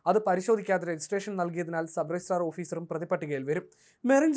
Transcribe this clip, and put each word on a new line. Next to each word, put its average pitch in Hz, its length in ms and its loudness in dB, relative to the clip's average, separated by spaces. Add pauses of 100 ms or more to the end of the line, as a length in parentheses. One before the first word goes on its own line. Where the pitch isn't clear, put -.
അത് 190 120 6 (100)
പരിശോധിക്കാതെ 185 600 2
രജിസ്ട്രേഷൻ 196 500 -4
നൽകിയതിനാൽ 165 440 -2 (100)
സബ് 160 200 -2
രജിസ്ട്രാർ 175 340 0
ഓഫീസറും 170 420 -6
പ്രതിപട്ടികയിൽ 160 600 -4
വരും. 175 160 -2 (380)
മെറിൻ 277 320 6